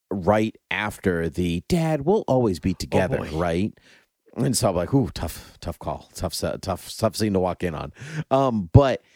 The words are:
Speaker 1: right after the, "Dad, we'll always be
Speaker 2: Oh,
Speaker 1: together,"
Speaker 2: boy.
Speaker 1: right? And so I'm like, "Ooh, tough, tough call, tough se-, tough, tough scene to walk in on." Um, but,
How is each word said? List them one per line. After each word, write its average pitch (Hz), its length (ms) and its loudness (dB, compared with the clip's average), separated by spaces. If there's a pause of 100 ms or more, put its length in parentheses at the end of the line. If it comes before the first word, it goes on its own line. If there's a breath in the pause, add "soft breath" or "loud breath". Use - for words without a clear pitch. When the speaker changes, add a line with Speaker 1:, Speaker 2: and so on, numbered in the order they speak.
(100)
Speaker 1:
right 104 440 2 (160)
after 92 600 0
the, 87 380 0
"Dad, 160 340 2
we'll 196 260 2
always 120 320 2
be 95 120 0
Speaker 2:
Oh, - 60 -2
Speaker 1:
together," - 400 0
Speaker 2:
boy. 76 140 -6
Speaker 1:
right? 85 460 0 (580 soft breath)
And 127 200 0
so 117 120 2
I'm 87 80 2
like, 85 160 0
"Ooh, 131 220 4
tough, - 460 -8
tough - 180 -8
call, - 360 -8
tough - 200 -4
se-, - 260 -4
tough, - 340 -6
tough - 220 0
scene 110 160 2
to 95 80 4
walk 90 240 0
in 85 100 -2
on." 73 180 -8 (380 loud breath)
Um, 123 420 2
but, 135 300 2 (140 soft breath)